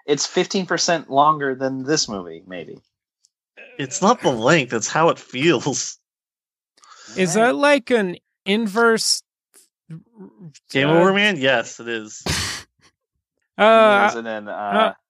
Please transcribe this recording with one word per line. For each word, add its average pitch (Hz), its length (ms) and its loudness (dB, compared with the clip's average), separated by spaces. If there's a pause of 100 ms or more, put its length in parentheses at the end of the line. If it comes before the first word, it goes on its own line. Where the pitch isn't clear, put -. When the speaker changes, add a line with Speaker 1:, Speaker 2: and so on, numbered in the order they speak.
Speaker 1:
it's 143 220 -2
fifteen 185 400 -2
percent 165 460 -2
longer 143 420 2
than 131 300 -6
this 143 240 -2
movie, 87 360 -10
maybe. 85 360 -16 (960)
Speaker 2:
It's 139 240 -8
not 220 180 2
the 160 120 0
length; 127 400 2
it's 110 160 -4
how 160 220 2
it - 100 -2
feels. 131 760 -2 (1200)
Speaker 3:
Is 185 200 0
Speaker 1:
All 220 80 2
right. 247 60 4
Speaker 3:
that, 277 40 0
like, 285 360 0
an 202 260 0 (280)
inverse 226 800 0 (1500)
Speaker 2:
Game 139 180 0
Speaker 3:
Uh, 156 120 4
Speaker 2:
Over 190 120 6
Man? 202 240 2
Yes, 131 440 0
it 117 80 -12
is. 110 380 -8
Speaker 3:
<laughs> - 400 -6 (920)
Uh, 214 500 6
Speaker 1:
Is - 80 -4
it - 80 -8
in, 214 240 -8
uh, 196 40 -8
Speaker 3:
uh, - 220 -4
like, 220 220 0 (140)